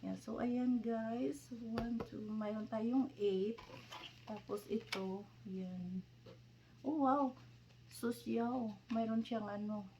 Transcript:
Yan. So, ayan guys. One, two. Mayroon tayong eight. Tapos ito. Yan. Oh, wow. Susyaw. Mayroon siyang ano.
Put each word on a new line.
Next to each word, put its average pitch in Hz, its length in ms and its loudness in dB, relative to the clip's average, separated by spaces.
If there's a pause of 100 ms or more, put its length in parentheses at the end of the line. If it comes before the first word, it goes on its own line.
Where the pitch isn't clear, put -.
Yan. 190 160 -2
So, - 180 -4
ayan 247 460 4
guys. 233 720 0
One, 233 400 -2 (160)
two. - 160 -6
Mayroon 214 400 -2
tayong 233 480 4
eight. 202 400 4 (720)
Tapos 208 400 -4
ito. 196 560 -2 (240)
Yan. 185 560 -4 (800)
Oh, 277 240 4
wow. 277 160 6 (680)
Susyaw. 233 800 0 (220)
Mayroon 226 320 2
siyang 214 240 -2
ano. 208 400 -4 (120)